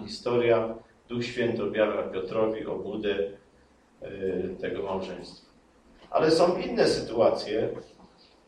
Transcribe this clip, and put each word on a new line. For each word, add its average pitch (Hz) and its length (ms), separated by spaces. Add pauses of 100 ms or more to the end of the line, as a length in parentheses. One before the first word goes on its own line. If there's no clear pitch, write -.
historia, 117 680 (340)
Duch 120 160
Święty 113 380
objawia 104 400
Piotrowi 110 640
obłudę, 98 500 (840)
e, 98 60 (520)
tego 95 220
małżeństwa. 95 640 (640)
Ale 160 200
są 180 260
inne 233 300
sytuacje, - 840 (800)